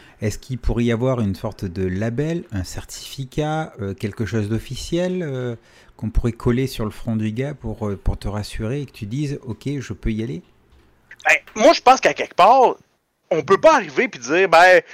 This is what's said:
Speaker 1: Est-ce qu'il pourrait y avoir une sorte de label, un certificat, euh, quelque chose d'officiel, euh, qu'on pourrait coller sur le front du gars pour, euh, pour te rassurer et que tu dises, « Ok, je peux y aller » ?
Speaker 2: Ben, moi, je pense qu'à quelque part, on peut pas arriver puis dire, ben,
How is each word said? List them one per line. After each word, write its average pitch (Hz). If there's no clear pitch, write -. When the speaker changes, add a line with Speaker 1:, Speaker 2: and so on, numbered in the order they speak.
Speaker 1:
Est-ce 107
qu'il 127
pourrait 120
y 117
avoir 123
une 98
sorte 104
de 92
label, 117
un 95
certificat, -
euh, 98
quelque 104
chose 104
d'officiel, 170
euh, 127
qu'on 107
pourrait -
coller 127
sur 117
le 104
front 110
du 110
gars 135
pour, 110
euh, 101
pour 101
te -
rassurer 107
et 131
que -
tu -
dises, « 139
Ok, 113
je 117
peux -
y 110
aller » ? 147
Speaker 2:
Ben, -
moi, 240
je -
pense 254
qu'à 156
quelque -
part, 220
on 160
peut 190
pas 311
arriver 185
puis -
dire, 160
ben, 175